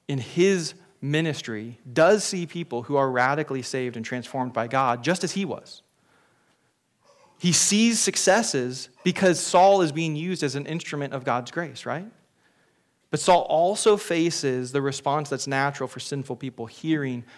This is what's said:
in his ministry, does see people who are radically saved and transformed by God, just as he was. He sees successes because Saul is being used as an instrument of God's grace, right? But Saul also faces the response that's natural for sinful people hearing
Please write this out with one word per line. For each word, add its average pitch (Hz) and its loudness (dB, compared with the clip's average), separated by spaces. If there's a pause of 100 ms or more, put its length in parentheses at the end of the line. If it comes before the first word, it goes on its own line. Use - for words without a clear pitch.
in 139 -4
his 175 0 (260)
ministry, 139 -4 (140)
does 180 6
see 180 -4
people 123 -8
who 143 -2
are 135 2
radically 135 0
saved 123 -6
and 113 -8
transformed 127 -6
by 117 -2
God, 123 0
just 175 0
as 165 -4
he 196 -4
was. - -10 (1500)
He 180 0
sees 220 4
successes 165 0 (120)
because 180 4
Saul 190 6
is 156 2
being 160 -2
used 170 -4
as 135 -2
an 143 -6
instrument 147 -6
of 127 -8
God's 123 -2
grace, 151 -8
right? 151 -6 (1040)
But 151 -2
Saul 175 6
also 202 2
faces 160 -2
the 139 0
response 139 -2
that's 135 -6
natural 135 -2
for - -14
sinful 131 -8
people 120 -12
hearing 135 -4 (140)